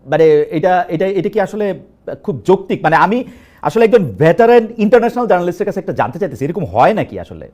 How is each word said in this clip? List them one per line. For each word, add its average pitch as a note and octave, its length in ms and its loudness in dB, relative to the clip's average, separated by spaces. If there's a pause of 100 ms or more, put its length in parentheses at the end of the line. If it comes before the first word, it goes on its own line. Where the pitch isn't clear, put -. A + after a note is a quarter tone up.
মানে, D3+ 440 2
এটা, F3 380 0
এটা, F3+ 180 -2
এটা G3 220 -2
কি G#3 120 -2
আসলে G3 400 -4 (420)
খুব D3 240 -8
যৌক্তিক? F#3+ 360 -2
মানে, D#3+ 140 2
আমি F#3+ 280 2 (380)
আসলে A3 220 0
একজন G#3 200 4
ভেটারেন E3+ 640 4 (120)
ইন্টারন্যাশনাল A#3 480 2
জার্নালিস্টের F3+ 400 0
কাছে G3 140 -6
একটা F3 120 -8
জানতে B2 260 -4
চাইতেছি, D#3 260 -6
এরকম E3+ 200 -6
হয় B2+ 300 2
নাকি A#2+ 240 -6
আসলে? D#2+ 360 -16